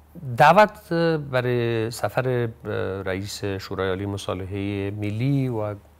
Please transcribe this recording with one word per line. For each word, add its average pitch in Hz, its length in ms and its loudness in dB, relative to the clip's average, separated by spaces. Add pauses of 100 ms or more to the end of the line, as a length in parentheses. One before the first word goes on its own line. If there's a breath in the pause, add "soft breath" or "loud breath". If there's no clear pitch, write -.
(380)
دعوت 175 560 6 (380)
برای 120 600 0
سفر، - 360 -2
اه، 104 760 -2
رئیس 95 420 -6
شورای 95 440 -4
عالی 92 160 -2
مصالحهٔ 98 880 -4
ملی 117 560 0
و 107 280 -4 (240)